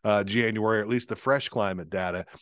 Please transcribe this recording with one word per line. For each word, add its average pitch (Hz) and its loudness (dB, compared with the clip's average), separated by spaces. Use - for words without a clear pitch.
uh, 104 4
January, 110 0
or - -2
at 104 -4
least 120 -2
the 110 -4
fresh 139 0
climate 95 -2
data. 90 -4